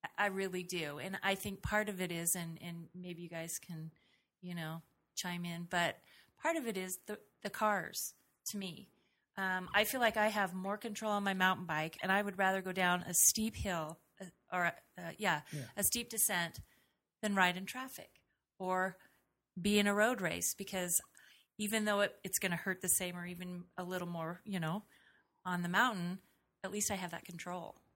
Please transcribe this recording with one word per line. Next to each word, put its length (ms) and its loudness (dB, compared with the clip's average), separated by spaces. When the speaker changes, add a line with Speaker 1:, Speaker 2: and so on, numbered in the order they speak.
Speaker 1:
I, 200 0
I 20 4
really 360 0
do. 360 -4
And 240 -6
I 120 4
think 280 -6
part 260 2
of 120 -4
it 120 -2
is, 220 0
and, 280 -6
and 320 -8
maybe 280 -10
you 80 -12
guys 280 -6
can, 320 -10
you 120 -8
know, 280 -6
chime 320 -4
in, 240 -6
but 280 2
part 140 2
of 100 -2
it 100 -2
is 300 -4
the, 120 -6
the 80 -4
cars 600 0
to 100 -6
me. 300 -10
Um, 360 0
I 100 8
feel 160 -2
like 160 6
I 120 6
have 260 0
more 220 -2
control 360 -4
on 120 2
my 100 4
mountain 320 4
bike, 360 -2
and 100 2
I 100 6
would 160 -4
rather 240 4
go 100 -4
down 300 4
a 120 -6
steep 420 4
hill, 420 -2
uh, 40 -10
or, 140 2
uh, 20 -10
yeah, 220 2
Speaker 2:
Yeah. 80 -4
Speaker 1:
a 80 -2
steep 260 0
descent 500 0
than 120 0
ride 220 6
in 100 -6
traffic 440 -10
or 380 0
be 180 6
in 80 6
a 80 4
road 260 4
race, 340 0
because 460 -2
even 280 0
though 140 4
it, 140 2
it's 140 -2
gonna 180 0
hurt 260 -4
the 60 -4
same 280 0
or 100 -8
even 380 -8
a 60 -4
little 240 -4
more, 360 -4
you 160 -2
know, 220 -2
on 180 -2
the 60 -2
mountain, 500 2
at 60 -4
least 200 0
I 60 0
have 160 -6
that 120 -10
control. 520 -10